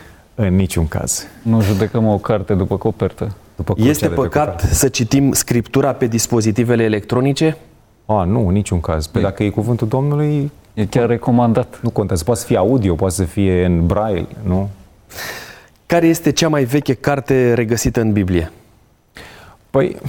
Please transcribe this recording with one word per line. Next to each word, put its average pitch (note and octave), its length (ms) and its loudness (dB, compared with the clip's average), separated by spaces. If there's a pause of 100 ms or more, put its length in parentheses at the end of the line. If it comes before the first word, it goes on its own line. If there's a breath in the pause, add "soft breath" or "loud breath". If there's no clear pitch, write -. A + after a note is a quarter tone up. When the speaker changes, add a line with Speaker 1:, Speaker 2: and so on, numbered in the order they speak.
(340 loud breath)
Speaker 1:
În F#2+ 200 0
niciun F2 340 0
caz. - 380 -6 (160)
Speaker 2:
Nu A2+ 180 2
judecăm G#2+ 460 0
o G#2 120 2
carte G#2 360 -2
după F#2+ 220 0
copertă. - 580 -4 (220)
Speaker 1:
După F2+ 160 -4
crucea A2 180 2
Speaker 3:
Este - 180 0
Speaker 1:
de E2+ 60 -2
pe E2 60 0
Speaker 3:
păcat D3 300 0
Speaker 1:
copertă. F2 240 -2
Speaker 3:
să C#3 140 2
citim C#3 440 0
Scriptura B2+ 600 0
pe - 140 -2
dispozitivele A2+ 760 0
electronice? B2+ 720 0 (500)
Speaker 1:
A, G#2 180 0
nu, G#2+ 220 0
în F2 60 2
niciun F#2+ 280 0
caz. D#2 260 -2
Păi - 140 0
Speaker 2:
Ei. F#2+ 80 0
Speaker 1:
dacă G2 140 -4
e G#2 60 2
cuvântul A2 400 -2
Domnului, D3 640 -2 (240)
Speaker 2:
E D3+ 100 -2
chiar A#2+ 220 0
recomandat. A#2+ 760 2
Speaker 1:
nu A#2+ 80 0
contează. F#2+ 340 -2
Poate A#2+ 160 0
să - 60 -12
fie A#2+ 100 2
audio, G2 380 2
poate F2+ 200 0
să F#2 100 0
fie F#2 400 0
în F2 220 2
braille, G2 400 0 (160)
nu? G2 260 -2 (1160 loud breath)
Speaker 3:
Care E3+ 200 2
este E3 260 2
cea E3 160 2
mai D3 160 2
veche C#3 300 0
carte C3 600 2
regăsită A#2+ 460 0
în A2 120 2
Biblie? F2+ 400 0 (1160 loud breath)
Speaker 1:
Păi, - 260 0 (120)